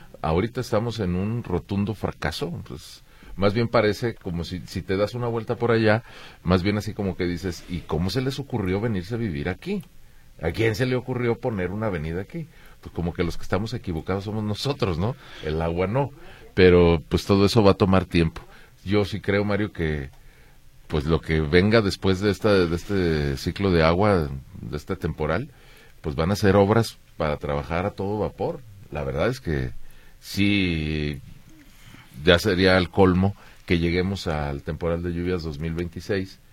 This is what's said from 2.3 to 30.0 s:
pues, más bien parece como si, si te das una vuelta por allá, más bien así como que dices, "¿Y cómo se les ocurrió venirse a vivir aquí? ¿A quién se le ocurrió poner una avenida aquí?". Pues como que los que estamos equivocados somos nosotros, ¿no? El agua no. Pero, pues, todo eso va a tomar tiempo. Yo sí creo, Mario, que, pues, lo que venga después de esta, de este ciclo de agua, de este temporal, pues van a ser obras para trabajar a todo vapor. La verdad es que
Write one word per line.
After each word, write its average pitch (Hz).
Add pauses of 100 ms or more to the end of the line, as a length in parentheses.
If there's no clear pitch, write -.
pues, - (340)
más 101
bien 117
parece 110
como 85
si, 87
si 95
te 95
das 104
una 120
vuelta 117
por 117
allá, 113 (400)
más 90
bien 104
así 104
como 95
que 92
dices, 87
"¿Y 87
cómo 82
se 127
les 131
ocurrió 101
venirse 107
a -
vivir 87
aquí? 175 (580)
¿A 85
quién 110
se 131
le 127
ocurrió 120
poner 95
una 107
avenida 82
aquí?". 156 (340)
Pues -
como 85
que 87
los 82
que -
estamos -
equivocados 92
somos 107
nosotros, 104
¿no? 110 (260)
El 78
agua 85
no. 127 (420)
Pero, 87
pues, -
todo 101
eso 107
va 98
a -
tomar 92
tiempo. 82 (440)
Yo 101
sí 95
creo, 101
Mario, 104
que, 78 (800)
pues, 76
lo 78
que 80
venga 92
después 95
de 104
esta, 104
de 87
este 80
ciclo 95
de 82
agua, 87 (320)
de 69
este 92
temporal, 80 (500)
pues 73
van 80
a 104
ser 95
obras 104 (200)
para 78
trabajar 73
a 104
todo 101
vapor. 131 (300)
La 73
verdad 69
es 131
que 67 (500)